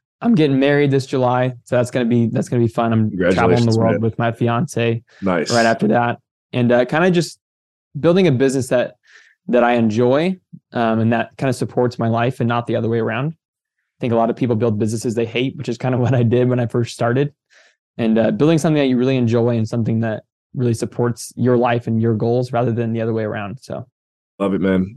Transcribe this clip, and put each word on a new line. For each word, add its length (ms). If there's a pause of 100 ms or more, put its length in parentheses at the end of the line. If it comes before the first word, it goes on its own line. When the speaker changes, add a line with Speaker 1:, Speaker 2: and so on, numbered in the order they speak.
(200)
Speaker 1:
I'm 160
getting 240
married 320
this 140
July. 480 (100)
So 140
that's 140
gonna 120
be, 240
that's 220
gonna 120
be 60
fun. 240
I'm 180
traveling 20
the 240
Speaker 2:
Congratulations, 420
Speaker 1:
world 160
Speaker 2:
man. 80
Speaker 1:
with 180
my 140
fiance 680 (200)
Speaker 2:
Nice. 280
Speaker 1:
right 160
after 220
that. 320 (320)
And, 220
uh, 100
kinda 260
just 300 (580)
building 300
a 60
business 340
that 300 (500)
that 160
I 100
enjoy, 640 (340)
um, 260
and 140
that 240
kind 120
of 60
supports 440
my 100
life 300
and 100
not 180
the 80
other 140
way 100
around. 340
I 680
think 120
a 20
lot 140
of 60
people 200
build 240
businesses 360
they 100
hate, 320
which 120
is 80
kind 180
of 60
<laughs> 40
what 80
I 100
did 260
when 100
I 80
first 260
started. 400 (640)
And, 200
uh, 140
building 260
something 240
that 60
you 100
really 200
enjoy 400
and 100
something 340
that 220 (300)
really 200
supports 600
your 220
life 300
and 140
your 140
goals 360
rather 200
than 220
the 80
other 120
way 100
around. 380
So. 260 (520)
Speaker 2:
Love 140
it, 80
man. 360